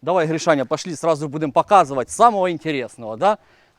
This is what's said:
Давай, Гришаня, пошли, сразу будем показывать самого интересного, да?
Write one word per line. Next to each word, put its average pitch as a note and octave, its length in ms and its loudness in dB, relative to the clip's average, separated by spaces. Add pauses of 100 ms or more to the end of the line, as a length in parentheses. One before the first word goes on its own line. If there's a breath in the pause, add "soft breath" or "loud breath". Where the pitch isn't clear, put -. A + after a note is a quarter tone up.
Давай, E3 240 0
Гришаня, D3+ 380 0
пошли, D3+ 320 -6
сразу D#3 320 -2
будем D3 240 -6
показывать D3+ 580 2
самого G#3 400 2
интересного, B2 680 -8
да? G3 220 0 (400 soft breath)